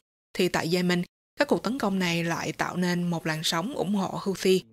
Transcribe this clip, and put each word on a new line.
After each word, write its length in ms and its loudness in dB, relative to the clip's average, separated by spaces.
thì 140 2
tại 280 0
Yemen, 280 2
các 80 4
cuộc 160 2
tấn 160 -4
công 200 0
này 240 0
lại 280 -4
tạo 260 -4
nên 260 0
một 240 -2
làn 160 -4
sóng 300 -2
ủng 220 0
hộ 260 -2
Houthi, 520 2